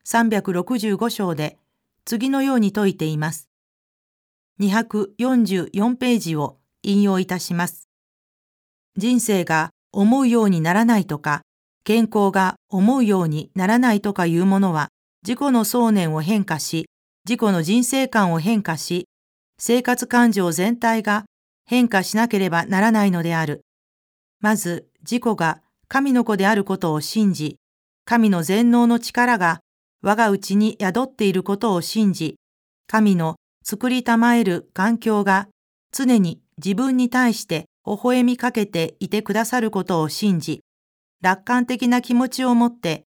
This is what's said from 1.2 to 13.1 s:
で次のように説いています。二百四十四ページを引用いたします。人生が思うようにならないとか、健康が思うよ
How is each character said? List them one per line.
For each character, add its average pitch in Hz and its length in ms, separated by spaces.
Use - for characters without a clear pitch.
で 151 240
次 240 260
の 269 120
よ 269 120
う 247 60
に 208 80
説 202 200
い - 80
て 160 80
い 156 140
ま 156 140
す。 - 160
二 196 120
百 214 480
四 247 260
十 180 280
四 233 240
ペ 247 180
ー 226 40
ジ 160 180
を 147 220
引 202 200
用 196 160
い 185 80
た 180 120
し - 140
ま 175 160
す。 - 200
人 233 240
生 190 240
が 160 260
思 220 280
う 262 80
よ 233 160
う 202 40
に 175 120
な 165 120
ら 214 120
な 233 140
い 180 60
と 147 140
か、 147 240
健 220 280
康 202 180
が 190 260
思 202 280
う 254 80
よ 196 180